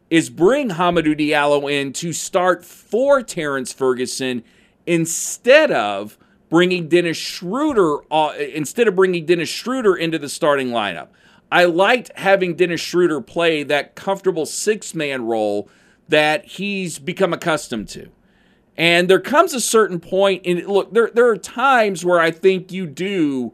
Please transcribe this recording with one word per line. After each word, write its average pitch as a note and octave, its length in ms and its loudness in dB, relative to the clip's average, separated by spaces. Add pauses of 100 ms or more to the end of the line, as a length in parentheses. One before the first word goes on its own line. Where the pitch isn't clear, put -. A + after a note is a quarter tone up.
(120)
is D#3 180 2
bring G#3+ 400 2
Hamidou E3 500 0
Diallo D3 520 2
in C#3 220 -4
to E3 200 -8
start F3+ 500 0
for C4 600 0
Terrence C#3 500 -6
Ferguson B2+ 680 -2 (420)
instead A3 840 2
of G#2+ 480 -4 (300)
bringing F3+ 380 2
Dennis E3 300 2
Schroeder, G3+ 800 -2 (140)
uh, D3+ 260 0
instead D3 500 -2
of G3 80 0
bringing F3+ 300 2
Dennis E3 240 0
Schroeder A#3 460 0
into D#3+ 240 -2
the C#3+ 100 -10
starting C#3 400 0
lineup. G2+ 380 -4 (440)
I F3 140 6
liked G3 500 2
having F#3 400 0
Dennis F3 240 0
Schroeder E3 420 0
play E3 420 -2
that C#3+ 320 -2
comfortable F#3 500 -2
six-man D3 800 -4
role G#2+ 420 -2 (420)
that D3+ 360 2
he's F#3+ 540 -8
become F3 340 -2
accustomed D#3+ 560 -4
to. - 200 -18 (640)
And E3+ 320 2
there F#3 120 6
comes D4+ 340 2
a B3 80 -4
certain F#3+ 380 2
point F#3+ 460 0
in, F3 220 -2
look, F#3+ 260 0
there, A3 200 2
there A#3+ 140 4
are A3 100 2
times A3+ 640 0
where F3 160 4
I E3 120 2
think F#3 400 0
you F#3 160 -8
do D3 680 -2